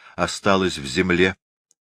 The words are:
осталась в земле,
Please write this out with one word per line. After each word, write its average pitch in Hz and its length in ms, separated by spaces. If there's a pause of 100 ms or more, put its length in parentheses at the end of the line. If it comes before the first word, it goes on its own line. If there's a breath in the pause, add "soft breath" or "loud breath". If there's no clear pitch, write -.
(160 soft breath)
осталась 92 640
в 69 80
земле, 90 500 (580)